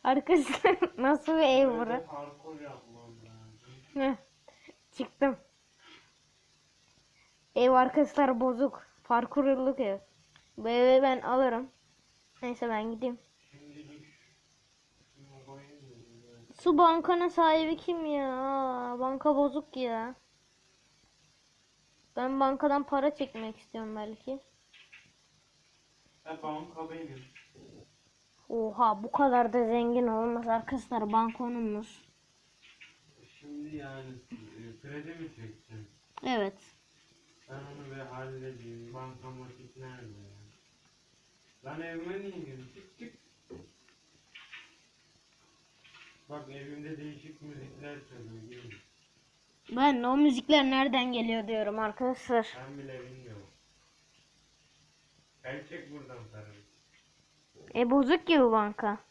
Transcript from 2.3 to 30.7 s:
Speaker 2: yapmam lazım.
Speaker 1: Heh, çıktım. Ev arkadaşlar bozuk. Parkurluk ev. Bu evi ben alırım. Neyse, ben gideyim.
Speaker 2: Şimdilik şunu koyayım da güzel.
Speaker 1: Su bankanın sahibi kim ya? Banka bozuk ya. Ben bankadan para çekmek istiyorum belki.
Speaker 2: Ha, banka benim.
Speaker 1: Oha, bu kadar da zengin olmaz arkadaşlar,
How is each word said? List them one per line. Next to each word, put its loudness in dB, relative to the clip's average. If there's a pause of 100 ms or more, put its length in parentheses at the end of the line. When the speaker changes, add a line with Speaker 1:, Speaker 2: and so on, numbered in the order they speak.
Speaker 2:
yapmam -18 (140)
lazım. -20 (240)
Speaker 1:
Heh, 0 (760)
çıktım. -2 (2250)
Ev 6
arkadaşlar 4
bozuk. 0 (180)
Parkurluk 2
ev. 0 (580)
Bu -6
evi 6
ben 2
alırım. 0 (720)
Neyse, -4
ben -2
gideyim. -6 (320)
Speaker 2:
Şimdilik -20 (1080)
şunu -20
koyayım -20
da -20
güzel. -20 (200)
Speaker 1:
Su 6
bankanın 4
sahibi 4
kim -4
ya? -2
Banka 2
bozuk 0
ya. -4 (2000)
Ben -2
bankadan 2
para 0
çekmek -8
istiyorum -12
belki. -10 (1800)
Speaker 2:
Ha, -12
banka -10
benim. -14 (1200)
Speaker 1:
Oha, 0
bu -8
kadar 4
da 4
zengin 2
olmaz -2
arkadaşlar, -2